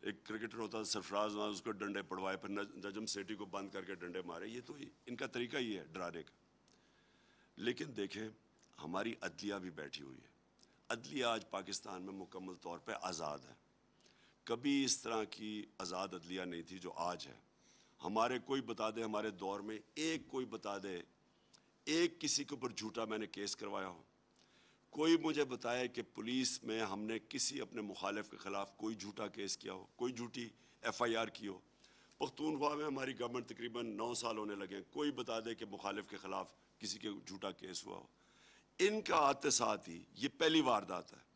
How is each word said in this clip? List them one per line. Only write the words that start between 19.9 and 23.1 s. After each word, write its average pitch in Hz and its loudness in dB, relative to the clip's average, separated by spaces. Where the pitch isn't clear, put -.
एक 160 -2
कोई 135 0
बता 104 -4
दे, 92 -4
एक 170 4
किसी 143 2
के 135 -6
ऊपर 120 -2
झूठा 110 -2
मैंने 107 0